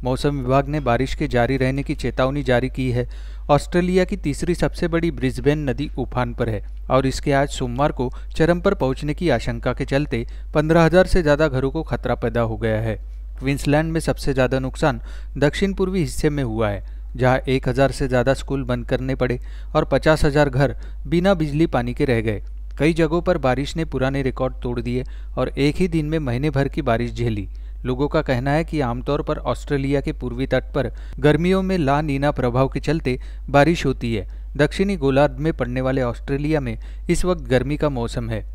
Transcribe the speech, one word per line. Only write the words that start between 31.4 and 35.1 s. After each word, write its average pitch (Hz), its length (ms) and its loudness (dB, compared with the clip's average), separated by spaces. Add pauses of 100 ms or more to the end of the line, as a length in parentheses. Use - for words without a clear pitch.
में 190 160 0
ला 143 240 2
नीना 143 300 0
प्रभाव 131 360 2
के 127 120 -2
चलते 143 380 0 (320)
बारिश 143 360 6
होती 123 280 0
है। 98 140 -2 (300)
दक्षिणी 190 400 2
गोलार्ध 135 420 2